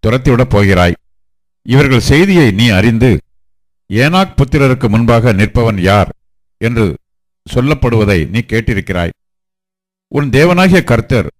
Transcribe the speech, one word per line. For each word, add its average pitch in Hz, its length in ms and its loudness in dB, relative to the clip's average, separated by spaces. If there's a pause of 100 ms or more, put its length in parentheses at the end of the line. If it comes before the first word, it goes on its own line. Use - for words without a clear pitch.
துரத்திவிடப் 127 440 0
போகிறாய். 92 440 2 (680)
இவர்கள் 131 380 2
செய்தியை 165 500 2
நீ 110 180 0
அறிந்து, 110 520 2 (720)
"ஏனாக் 165 420 -2
புத்திரருக்கு 131 540 0
முன்பாக 117 440 2
நிற்பவன் 104 480 -2
யார்?" 95 340 0 (420)
என்று 113 400 -4 (580)
சொல்லப்படுவதை 117 760 0
நீ 98 100 -6
கேட்டிருக்கிறாய். 98 720 -4 (1000)
உன் 143 220 -4
தேவனாகிய 175 540 2
கர்த்தர் 113 560 -2